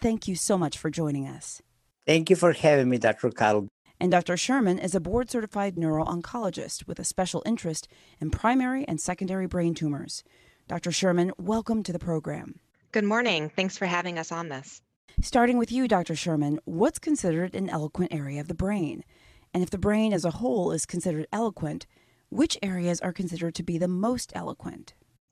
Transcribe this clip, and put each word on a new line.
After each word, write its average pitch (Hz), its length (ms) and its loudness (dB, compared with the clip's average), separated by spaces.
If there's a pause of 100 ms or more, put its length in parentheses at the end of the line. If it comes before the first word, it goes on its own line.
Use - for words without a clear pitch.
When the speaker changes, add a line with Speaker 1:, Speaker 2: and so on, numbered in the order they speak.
Speaker 1:
thank 226 260 0
you 185 80 -2
so 196 220 2
much 160 220 -2
for 160 100 -4
joining 143 400 -2
us. - 320 -14 (460)
Speaker 2:
Thank 160 240 4
you 185 40 8
for 175 200 6
having 143 340 6
me, 123 80 4
Doctor 113 340 2
Caudle. 104 380 2 (320)
Speaker 1:
And 175 100 2
Doctor 175 280 4
Sherman 220 400 2
is 185 160 -2
a 185 60 2
board-certified 202 800 -2
neuro-oncologist 165 1120 -4
with - 100 -10
a 175 60 -10
special - 400 -2
interest 196 420 -4 (320)
in 151 120 -4
primary 254 580 0
and 156 120 -4
secondary 185 460 -4
brain 170 280 0
tumors. - 500 -4 (420)
Doctor 175 240 -4
Sherman, 180 460 4
welcome 220 460 0
to 180 100 -6
the 170 60 -4
program. 156 600 -4 (340)
Speaker 3:
Good 214 120 2
morning. 202 500 2
Thanks 190 220 -2
for 196 100 -2
having 175 320 -2
us 165 140 -8
on 170 160 -6
this. 135 320 -12 (400)
Speaker 1:
Starting 247 380 4
with 226 120 0
you, 247 180 2
Doctor 175 280 2
Sherman, 151 480 0
what's 202 340 0
considered 180 560 0
an 190 140 -4
eloquent 160 460 -2
area 143 260 -6
of 151 80 -8
the 185 60 -8
brain? 185 500 -2 (500)
And 180 80 2
if 175 80 -2
the 196 80 -4
brain 208 340 4
as 180 140 0
a 165 40 2
whole 214 420 0
is 160 120 -2
considered 165 480 -2
eloquent, 202 540 -4 (420)
which 262 340 0
areas 175 380 0
are 175 140 -2
considered 170 400 -4
to 175 80 -6
be 170 160 -2
the 180 100 2
most 220 460 -2
eloquent? - 580 -10 (400)